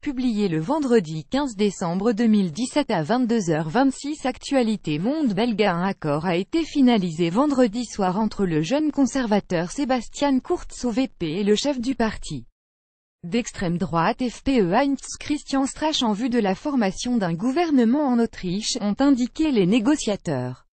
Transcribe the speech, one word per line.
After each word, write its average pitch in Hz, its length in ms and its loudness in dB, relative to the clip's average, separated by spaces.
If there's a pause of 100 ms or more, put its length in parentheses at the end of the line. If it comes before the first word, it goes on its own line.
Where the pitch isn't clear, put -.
publié 247 440 0
le 156 100 0
vendredi 214 640 0
quinze 262 300 -2
décembre 196 560 0
deux 226 160 2
mille 202 240 4
dix-sept 247 400 -2
à 175 100 2
vingt-deux 214 480 0
heures 160 200 0
vingt-six. 269 580 0
Actualité 220 720 -2
Monde 262 340 0
belga. 208 400 0
Un 170 80 -2
accord 160 460 -2
a 175 80 0
été 320 280 -2
finalisé 185 680 2
vendredi 247 540 2
soir 190 340 -2
entre 208 260 -2
le 156 160 2
jeune 277 300 0
conservateur 208 800 0
Sebastian 262 680 0
Kurz - 440 -6
au 247 60 0
V 254 160 0
P 165 320 -6
et 214 40 0
le 208 120 4
chef 277 240 -2
du 240 160 -4
parti 151 500 -4 (760)
d'extrême 175 560 -2
droite 170 500 0
F - 140 -14
P 269 180 4
E 175 120 2
Heinz 277 260 2 (200)
Christian 277 460 -2
Strache 302 380 -2
en 220 100 2
vue 233 160 -2
de 240 80 0
la 196 160 2
formation 240 640 -2
d'un 175 160 0
gouvernement 262 720 2
en 247 140 2
Autriche, 208 640 -4
ont 202 180 0
indiqué 277 520 2
les 202 140 4
négociateurs. 190 1080 0